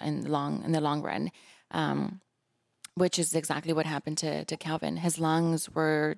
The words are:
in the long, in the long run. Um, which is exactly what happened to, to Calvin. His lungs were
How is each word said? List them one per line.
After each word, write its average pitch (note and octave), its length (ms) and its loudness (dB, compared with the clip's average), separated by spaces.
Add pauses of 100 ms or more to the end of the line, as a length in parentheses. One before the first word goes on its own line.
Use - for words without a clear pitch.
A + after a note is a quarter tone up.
in D3 160 -2
the C#3 80 -4
long, D3 340 0
in - 80 -2
the D#3+ 100 4
long D3 220 0
run. A2 280 -4 (420)
Um, C#3+ 460 -2 (760)
which F3 220 2
is E3 160 0
exactly D#3 380 0
what D#3 140 2
happened D#3 320 -4
to, D#3 260 -2
to D#3+ 140 -6
Calvin. D#3+ 400 -2
His E3 220 0
lungs E3 500 2
were D#3 480 2